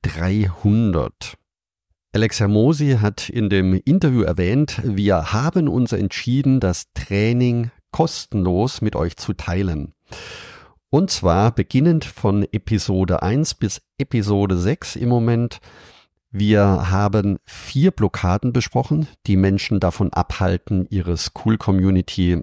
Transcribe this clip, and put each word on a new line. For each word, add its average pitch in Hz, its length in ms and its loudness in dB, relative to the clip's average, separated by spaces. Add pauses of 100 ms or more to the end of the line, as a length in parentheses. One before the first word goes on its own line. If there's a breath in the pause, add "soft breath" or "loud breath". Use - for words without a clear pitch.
dreihundert. 95 1300 -2 (800)
Alex 110 260 0
Hermosi 131 640 2
hat - 260 -2
in 107 220 -2
dem 92 240 2 (100)
Interview 131 380 2
erwähnt, 95 600 0
wir 98 520 0
haben 151 340 0
uns 120 240 0
entschieden, 127 640 0
das 92 360 -2
Training 120 760 0 (220)
kostenlos 104 880 -2
mit 104 160 -2
euch 85 220 -4
zu - 160 -6
teilen. 87 580 -4 (960 loud breath)
Und 170 220 2
zwar 98 440 2
beginnend 151 520 2
von 101 440 0
Episode 95 720 0
eins 123 300 0
bis - 300 -6 (160)
Episode 101 580 0
sechs 98 400 -2
im 120 140 -2
Moment. 120 500 0 (680 loud breath)
Wir 101 600 4
haben 101 540 0
vier - 460 0
Blockaden 104 640 0
besprochen, 127 520 -2 (200)
die 101 100 2
Menschen 98 420 2
davon 92 320 0
abhalten, 90 800 -2
ihre 87 280 -2
School-Community 95 1300 0